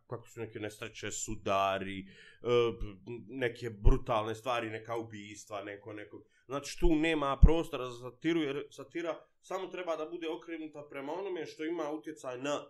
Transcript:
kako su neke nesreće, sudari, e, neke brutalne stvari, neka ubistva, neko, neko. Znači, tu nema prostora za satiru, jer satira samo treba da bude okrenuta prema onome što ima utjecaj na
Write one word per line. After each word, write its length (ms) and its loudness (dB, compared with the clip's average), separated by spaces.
kako 220 -10
su 120 -12
neke 200 -8
nesreće, 500 -6
sudari, 880 0
e, 60 -8
neke 440 -4
brutalne 600 6
stvari, 360 -2
neka 260 -6
ubistva, 680 -10
neko, 280 -10
neko. 240 -14
Znači, 340 -6
tu 80 10
nema 500 4
prostora 480 8
za 140 -10
satiru, 400 -2
jer 280 -2
satira 460 -6
samo 260 -6
treba 300 -4
da 100 -4
bude 240 -6
okrenuta 540 -10
prema 280 -6
onome 340 -4
što 180 -8
ima 260 0
utjecaj 480 -6
na 320 0